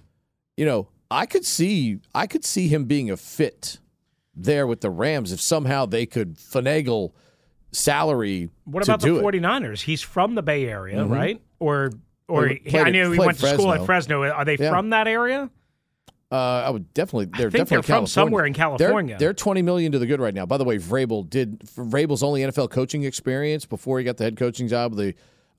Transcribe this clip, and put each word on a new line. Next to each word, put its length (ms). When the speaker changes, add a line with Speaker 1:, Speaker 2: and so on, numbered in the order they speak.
Speaker 1:
You 80
know, 240
I 160
could 200
see, 540
I 140
could 160
see 240
him 180
being 240
a 80
fit 640
there 320
with 140
the 80
Rams 420
if 100
somehow 440
they 200
could 300
finagle 800
salary 800
Speaker 2:
What 180
Speaker 1:
to 80
Speaker 2:
about 100
the 60
Speaker 1:
do 100
it. 40
Speaker 2:
forty-niners? 640
He's 180
from 340
the 80
Bay 240
Area, 300
Speaker 1:
Mm-hmm. 160
Speaker 2:
right? 280
Or 320
or 180
Speaker 1:
Played, 160
Speaker 2:
he, 60
Speaker 1:
played 160
Speaker 2:
I 20
Speaker 1:
at, 40
Speaker 2:
knew 200
he 60
Speaker 1:
played 100
Speaker 2:
went 120
to 80
school 260
at 120
Speaker 1:
Fresno. 360
Speaker 2:
Fresno. 20
Are 80
they 120
Speaker 1:
Yeah. 120
Speaker 2:
from 220
that 160
area? 420
Speaker 1:
Uh, 40
I 340
would 240
definitely, 400
Speaker 2:
I 60
Speaker 1:
they're 120
Speaker 2:
think 180
they're 100
Speaker 1:
definitely 220
Speaker 2:
from 60
somewhere 380
in 80
Speaker 1:
California. 320
Speaker 2:
California. 320
Speaker 1:
They're, 120
they're 40
twenty 300
million 300
to 60
the 60
good 160
right 120
now. 120
By 120
the 60
way, 140
Vrabel 500
did, 340
Vrabel's 600
only 220
N 60
F 100
L 80
coaching 360
experience 600
before 320
he 80
got 120
the 80
head 120
coaching 300
job 240
of 80
the, 160